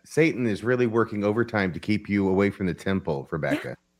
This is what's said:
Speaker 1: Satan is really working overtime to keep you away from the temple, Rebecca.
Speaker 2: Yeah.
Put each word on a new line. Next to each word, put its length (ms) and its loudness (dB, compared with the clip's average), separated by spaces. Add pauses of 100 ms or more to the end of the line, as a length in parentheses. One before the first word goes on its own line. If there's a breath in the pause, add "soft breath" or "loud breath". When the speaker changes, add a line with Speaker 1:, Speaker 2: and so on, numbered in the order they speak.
Speaker 1:
Satan 420 0
is 180 -2
really 240 2
working 340 0
overtime 500 0
to 60 -8
keep 300 -2
you 200 2
away 220 4
from 160 -4
the 80 0
temple, 560 -4
Rebecca. 380 -2
Speaker 2:
Yeah. 60 -10 (260)